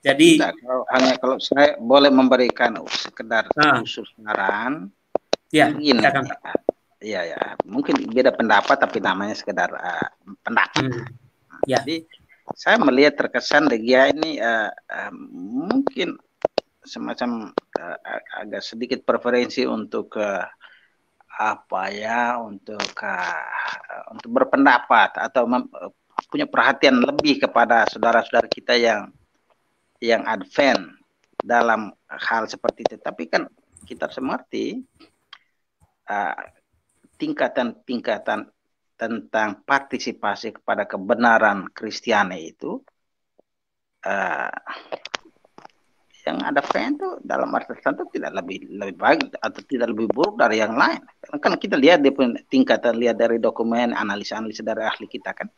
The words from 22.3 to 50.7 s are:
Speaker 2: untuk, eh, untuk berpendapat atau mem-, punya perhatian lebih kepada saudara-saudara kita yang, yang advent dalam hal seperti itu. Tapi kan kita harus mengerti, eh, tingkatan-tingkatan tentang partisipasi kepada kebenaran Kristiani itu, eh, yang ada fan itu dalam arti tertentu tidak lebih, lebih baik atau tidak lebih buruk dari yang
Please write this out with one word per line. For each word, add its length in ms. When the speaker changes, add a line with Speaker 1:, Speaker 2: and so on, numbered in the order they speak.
Speaker 2:
untuk, 420
eh, 460
untuk 240
berpendapat 840
atau 280
mem-, 240
punya 180
perhatian 540
lebih 400
kepada 460
saudara-saudara 600
kita 260
yang, 360
yang 260
advent 720
dalam 560
hal 420
seperti 380
itu. 120
Tapi 300
kan 200
kita 240
harus 120
mengerti, 640
eh, 300
tingkatan-tingkatan 1300
tentang 720
partisipasi 880
kepada 300
kebenaran 880
Kristiani 760
itu, 380
eh, 480
yang 160
ada 240
fan 320
itu 240
dalam 320
arti 240
tertentu 320
tidak 260
lebih, 380
lebih 240
baik 240
atau 260
tidak 280
lebih 160
buruk 280
dari 240
yang 140